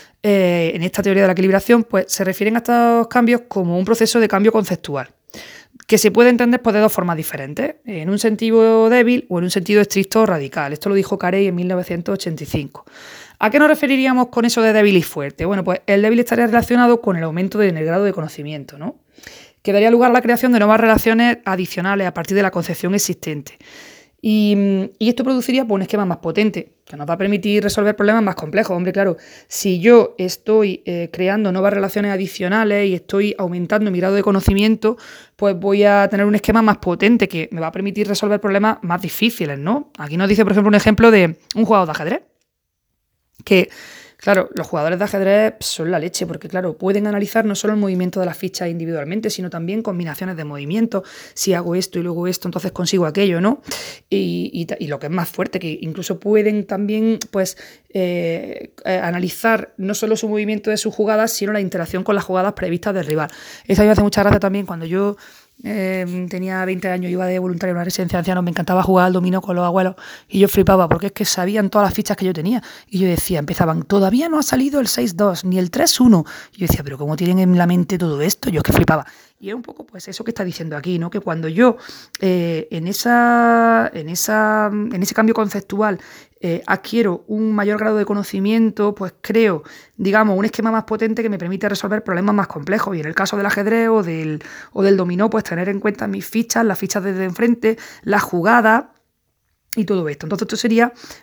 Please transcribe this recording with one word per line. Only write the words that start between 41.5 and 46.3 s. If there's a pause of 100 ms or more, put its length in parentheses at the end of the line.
un
jugador
de
ajedrez (1200)
que (560)
claro,
los
jugadores
de
ajedrez
son
la
leche,
porque,